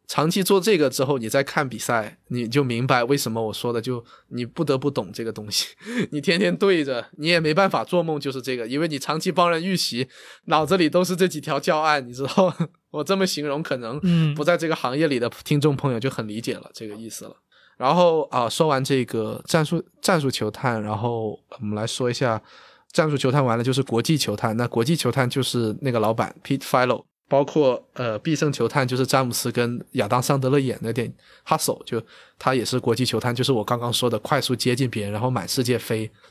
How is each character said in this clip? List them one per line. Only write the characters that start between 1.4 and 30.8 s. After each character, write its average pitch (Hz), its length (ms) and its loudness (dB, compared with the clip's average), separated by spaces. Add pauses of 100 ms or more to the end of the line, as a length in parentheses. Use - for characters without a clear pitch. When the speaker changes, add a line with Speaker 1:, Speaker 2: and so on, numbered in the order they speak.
Speaker 1:
看 139 260 -2
比 113 80 -10
赛， 113 400 -2 (120)
你 120 180 -4
就 131 160 2
明 120 240 -2
白 127 160 2
为 131 140 2
什 131 140 -2
么 113 120 -4
我 107 100 -4
说 120 200 -4
的， 117 100 -2
就 120 220 -6 (240)
你 120 180 -8
不 165 160 -6
得 139 160 2
不 143 100 0
懂 120 240 -4
这 113 120 -8
个 113 80 -6
东 104 180 -10
西。 - 160 -2 (240)
<laughs> 233 220 -2
你 147 80 -4
天 170 180 2
天 175 180 2
对 180 280 2
着， 127 200 -4 (140)
你 147 80 -6
也 170 140 4
没 156 120 2
办 190 160 4
法 156 140 0
做 175 220 0
梦， 156 160 -2
就 139 100 -4
是 131 100 -6
这 127 160 -4
个， 113 120 -6
因 131 100 -2
为 165 80 0
你 147 140 -4
长 147 180 -2
期 175 140 -2
帮 175 180 4
人 165 140 0
预 190 120 0
习， 123 300 -2 (380)
脑 156 200 4
子 160 120 2
里 170 120 4
都 175 140 4
是 180 140 -2
这 185 100 2
几 151 140 -4
条 139 180 -4
教 156 220 0
案， 147 260 2
你 120 80 -14
知 131 100 -6
道？ 180 300 2 (160)
<laughs> - 220 -20
我 151 100 -4
这 190 140 0
么 190 100 2
形 156 180 -4
容， 143 160 -4
可 143 180 -4
能 120 260 -8
Speaker 2:
嗯。 165 320 4
Speaker 1:
不 147 80 -2
在 170 120 4
这 165 120 -2
个 135 80 0
行 131 200 -2
业 156 120 2
里 135 100 2
的 117 100 0 (140)
听 147 180 2
众 147 140 4
朋 135 180 0
友 117 60 -2
就 123 100 -2
很 117 200 -6
理 107 120 -6
解 123 140 -6
了 90 180 -14
这 113 140 -14
个 104 80 -12
意 110 160 -14
思 - 140 -14
了。 - 120 -18 (400)
然 135 180 2
后， 170 360 4
啊， 120 180 0
说 156 200 0
完 135 140 2
这 135 220 2
个 110 420 -4
战 160 160 2
术， 160 220 -2 (160)
战 185 180 2
术 139 120 0
球 107 200 -2
探， 113 320 -2
然 107 140 -4
后 113 420 -4 (200)
我 - 0 -
们 104 160 -4
来 107 120 -4
说 123 220 -4
一 120 60 -2
下 117 260 0 (500)
战 156 200 2
术 143 80 0
球 131 120 2
探 139 140 4
完 117 140 2
了 120 40 0
就 127 80 0
是 131 120 2
国 117 180 0
际 151 160 2
球 107 180 0
探。 110 220 -2
那 120 120 0
国 113 140 0
际 156 140 2
球 123 160 0
探 127 160 2
就 131 140 -2
是 117 400 -2
那 131 100 -2
个 117 80 0
老 107 140 2
板 110 280 -4
Pete 135 180 -2
Philo， 127 440 0 (240)
包 139 160 4
括， 139 480 2
呃， 113 280 -4
必 160 140 0
胜 147 160 0
球 120 160 0
探 131 220 0
就 127 80 -2
是 127 100 2
詹 135 200 2
姆 120 40 -2
斯 117 220 -4
跟 120 400 -2
亚 113 160 -2
当 123 140 2
桑 139 180 2
德 131 80 0
勒 143 100 4
演 127 220 -2